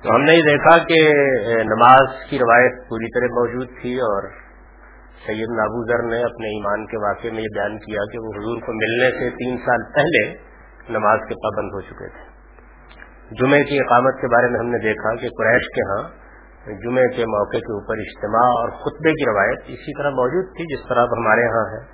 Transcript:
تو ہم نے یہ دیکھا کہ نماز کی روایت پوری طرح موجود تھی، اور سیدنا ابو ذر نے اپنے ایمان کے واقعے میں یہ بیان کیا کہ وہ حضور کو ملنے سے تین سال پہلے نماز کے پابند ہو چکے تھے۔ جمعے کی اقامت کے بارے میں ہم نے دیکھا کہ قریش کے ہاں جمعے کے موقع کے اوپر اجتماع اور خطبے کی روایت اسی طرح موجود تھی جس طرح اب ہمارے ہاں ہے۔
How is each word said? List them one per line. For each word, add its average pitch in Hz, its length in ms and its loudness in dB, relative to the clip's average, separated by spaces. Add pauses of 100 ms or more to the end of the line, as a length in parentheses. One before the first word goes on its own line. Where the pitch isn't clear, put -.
تو 107 60 -2
ہم 120 160 6
نے 160 80 6
یہ 170 80 6
دیکھا 147 280 4 (160)
کہ 165 100 2 (680)
نماز 123 500 6 (160)
کی 139 80 -4
روایت 123 480 4
پوری 113 300 -8
طرح 123 180 -2
موجود 120 420 -2
تھی، 123 160 -8 (140)
اور 98 180 -2 (960)
سیدنا 110 500 -4
ابو 117 200 -8
ذر 117 140 0
نے 113 140 -4 (100)
اپنے 107 220 -8
ایمان 104 420 -4
کے 110 100 -6
واقعے 104 340 -4
میں 110 80 -6
یہ 104 100 -8
بیان 104 300 -4
کیا 107 280 -6
کہ 117 120 -10
وہ 110 140 -10
حضور 113 260 -6
کو 120 140 -8
ملنے 120 400 0
سے 123 180 -4
تین 123 300 -6
سال 120 260 0
پہلے 147 320 2 (720)
نماز 107 320 2
کے - 160 -8
پابند 101 320 -4
ہو 95 140 -10
چکے - 260 -16
تھے۔ - 100 -20 (1120)
جمعے 143 300 4
کی 139 100 0
اقامت 127 400 2
کے 123 140 -2
بارے 123 160 4
میں 113 140 -2
ہم 120 100 -4
نے 110 140 -2
دیکھا 110 340 -2
کہ 120 160 -6
قریش 117 400 0
کے 107 140 0
ہاں 107 100 -4 (800)
جمعے 123 320 2
کے 117 160 -2
موقع 104 320 -2
کے 117 100 -8
اوپر 104 320 -6
اجتماع 107 400 0 (120)
اور 117 260 -4
خطبے 156 340 -2
کی 131 160 0
روایت 107 400 0
اسی 143 260 -12
طرح 143 220 -2
موجود 147 320 -2
تھی 165 220 -10
جس - 140 -12
طرح 120 220 2
اب 113 80 -4
ہمارے 113 360 2
ہاں 113 160 0
ہے۔ 107 120 -12 (120)